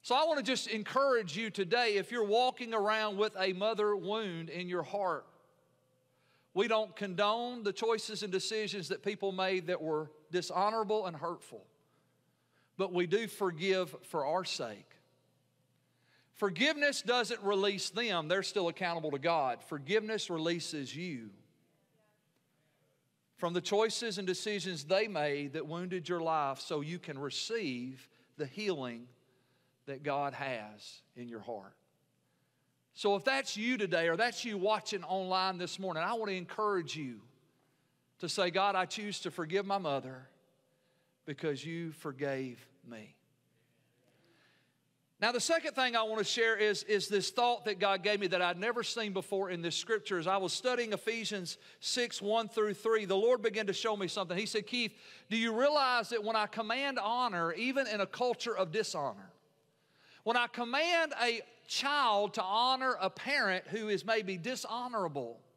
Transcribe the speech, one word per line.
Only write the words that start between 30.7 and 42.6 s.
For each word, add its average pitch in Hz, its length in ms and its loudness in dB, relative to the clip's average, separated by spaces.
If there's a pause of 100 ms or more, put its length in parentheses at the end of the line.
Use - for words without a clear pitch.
in 120 140 -12
your 113 120 -10
heart. 101 340 -10 (1200)
So 202 220 2
if 180 80 -6
that's 269 320 0
you 240 200 0
today 170 320 2
or 165 80 2
that's 233 280 0
you 220 120 -4
watching 208 480 -2
online 185 540 0
this 175 200 -6
morning, 175 240 -4
I 208 120 0
want 214 160 -4
to 190 60 -2
encourage 180 600 -2
you 127 240 -8 (1000)
to 175 80 -6
say, 180 220 2
"God, 190 260 4
I 180 100 2
choose 208 340 -6
to 175 100 -4
forgive 180 360 -2
my 196 120 0
mother 131 500 -4 (1000)
because 143 380 -2
you 165 280 -6
forgave 135 760 -6 (180)